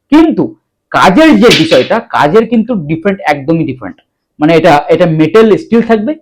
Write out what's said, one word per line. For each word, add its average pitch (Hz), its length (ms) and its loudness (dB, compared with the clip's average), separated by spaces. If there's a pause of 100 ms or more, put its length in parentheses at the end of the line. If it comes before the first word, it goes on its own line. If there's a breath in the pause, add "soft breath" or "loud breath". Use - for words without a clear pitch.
কিন্তু 277 460 0 (360)
কাজের 190 480 2
যে 233 80 4
বিষয়টা, 156 520 0
কাজের 175 480 -2
কিন্তু 226 280 -2
ডিফারেন্ট, 165 500 -6
একদমই 151 400 -4
ডিফারেন্ট। 123 360 -12 (380)
মানে, 156 160 0
এটা, 165 340 2
এটা 175 160 2
মেটাল 165 520 2
স্টিল 226 240 -2
থাকবে, 226 400 -4